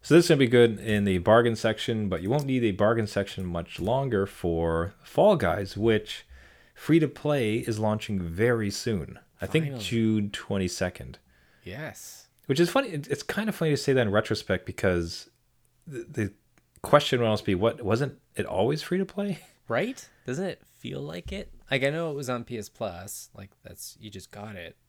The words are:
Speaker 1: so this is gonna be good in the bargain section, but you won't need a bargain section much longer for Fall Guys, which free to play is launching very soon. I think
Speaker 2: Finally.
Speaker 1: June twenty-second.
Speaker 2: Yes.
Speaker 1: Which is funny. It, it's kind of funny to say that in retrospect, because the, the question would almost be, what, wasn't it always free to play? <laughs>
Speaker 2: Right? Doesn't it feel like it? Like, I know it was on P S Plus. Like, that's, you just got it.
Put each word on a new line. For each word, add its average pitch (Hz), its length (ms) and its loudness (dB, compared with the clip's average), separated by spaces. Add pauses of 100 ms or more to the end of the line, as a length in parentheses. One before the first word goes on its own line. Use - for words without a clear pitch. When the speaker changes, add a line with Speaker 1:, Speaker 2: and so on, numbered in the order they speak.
Speaker 1:
so - 140 4
this 170 100 10
is - 40 -4
gonna 151 100 6
be 131 80 6
good 117 320 6
in 104 240 0
the 95 160 4
bargain 113 360 6
section, 110 540 -2
but 85 140 -2
you 95 80 -2
won't 143 140 0
need 127 180 0
a 107 80 2
bargain 107 340 2
section 98 400 -4
much 85 340 -6
longer 113 460 0
for 82 680 -2 (100)
Fall 196 320 4
Guys, 101 420 -2
which 107 480 0 (480)
free - 260 2
to 151 80 2
play 127 500 0
is 120 220 -4
launching 107 400 -2
very 101 520 0
soon. 92 480 -6 (220)
I 95 40 -6
think 156 200 0
Speaker 2:
Finally. 131 180 -8
Speaker 1:
June 107 480 0
twenty-second. - 880 -6 (440)
Speaker 2:
Yes. - 640 -14 (200)
Speaker 1:
Which 143 120 0
is 175 120 4
funny. 269 180 0
It, 147 180 -8
it's - 160 -6
kind 220 260 -4
of - 60 -4
funny 160 160 0
to 139 60 2
say 139 160 0
that 127 140 4
in 95 40 0
retrospect, 104 540 0
because 87 640 -2 (560)
the, 143 240 -12
the 104 240 -4 (480)
question 143 380 4
would 120 60 2
almost 107 200 0
be, 104 80 2
what, 110 300 0
wasn't 123 340 0 (180)
it 101 120 -4
always 127 340 0
free - 160 -4
to 190 80 0
play? 202 380 -6
<laughs> - 60 -20 (200)
Speaker 2:
Right? 175 380 -4 (180)
Doesn't 143 200 -4
it - 160 -8 (180)
feel 139 220 -8
like 165 320 -10
it? - 180 -12 (180)
Like, 135 140 0
I 139 60 4
know 165 200 -2
it 143 60 -6
was 135 140 -8
on 120 160 -4
P 120 120 -8
S 101 120 -8
Plus. 95 680 -10
Like, 98 140 -18 (160)
that's, - 340 -18
you 107 100 -16
just 95 220 -16
got 104 240 -14
it. 82 220 -14 (120)